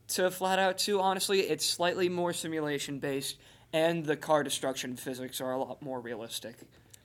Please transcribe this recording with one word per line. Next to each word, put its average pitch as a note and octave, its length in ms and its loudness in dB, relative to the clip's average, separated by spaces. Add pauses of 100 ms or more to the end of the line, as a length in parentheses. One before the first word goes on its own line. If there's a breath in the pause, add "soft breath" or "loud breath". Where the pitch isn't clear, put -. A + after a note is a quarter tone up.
(100)
to F#3 200 4
Flat F#3 300 2
Out F#3 180 4
two, G3+ 220 2
honestly. F#3+ 400 4
It's D#3 260 0
slightly F3 420 2
more F3 240 0
simulation-based, C#3+ 1040 -4 (360 soft breath)
and E3 320 4
the D3 120 0
car D3+ 280 2
destruction C3 520 -4
physics B2+ 440 -8
are C3 120 -2
a C3 60 0
lot B2 240 -6
more C3 180 -6
realistic, A#2 560 -10 (480 soft breath)